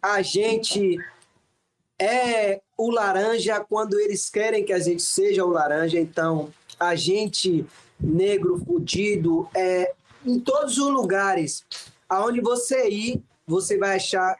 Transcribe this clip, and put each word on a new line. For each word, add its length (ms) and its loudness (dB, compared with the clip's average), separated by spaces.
A 200 0
gente 760 0
é 640 0
o 140 0
laranja 720 0
quando 380 -2
eles 300 -2
querem 340 0
que 100 -2
a 60 2
gente 220 0
seja 440 2
o 40 2
laranja. 500 2
Então, 500 -2
a 160 0
gente, 720 0
negro, 680 0
fudido, 880 0
é, 380 0
em 140 0
todos 380 0
os 140 2
lugares, 720 0
aonde 320 0
você 480 0
ir, 340 -4
você 300 0
vai 180 2
achar 440 0